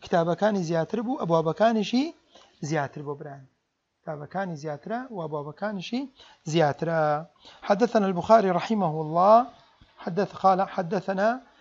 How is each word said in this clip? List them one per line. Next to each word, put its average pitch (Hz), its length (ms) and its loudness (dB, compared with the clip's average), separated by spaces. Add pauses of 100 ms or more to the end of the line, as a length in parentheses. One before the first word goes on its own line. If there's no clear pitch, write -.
کتابەکانی 180 680 0
زیاتر 165 320 -2
بوو، 240 200 -6
ئەبوابەکانیشی 214 920 0 (480)
زیاتر 147 400 -4
بوو 143 140 -8
بران. 139 320 -18 (540)
کتابەکانی 165 600 -8
زیاترە 160 360 -8 (120)
و 214 120 -12
ئەبوابەکانیشی 170 800 -8 (500)
زیاترە. 156 760 0 (360)
حدثنا 208 440 2
البخاري 190 440 4
رحمه 175 540 0
الله، 196 440 6 (500)
حدث، 185 360 -4
قال: 190 260 4 (160)
«حدثنا 190 680 -2 (200)